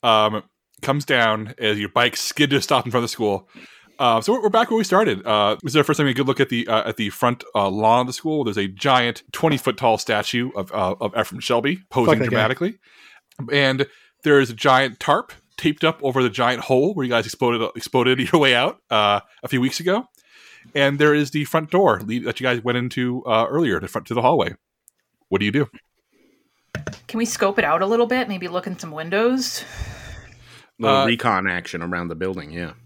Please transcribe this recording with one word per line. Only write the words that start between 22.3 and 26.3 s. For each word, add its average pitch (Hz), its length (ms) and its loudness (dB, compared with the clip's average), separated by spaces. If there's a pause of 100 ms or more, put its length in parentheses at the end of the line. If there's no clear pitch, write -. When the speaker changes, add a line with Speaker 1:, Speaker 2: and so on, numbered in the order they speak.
Speaker 1:
you 127 40 -8
guys 120 180 0
went 120 140 -2
into, 123 480 -4
uh, 113 240 2
earlier, 131 320 -2
the 87 80 -10
front - 200 -8
to 117 60 -4
the 117 60 0
hallway. 123 340 2 (760)
What 98 80 0
do 104 80 0
you 101 60 0
do? 139 140 0 (1400)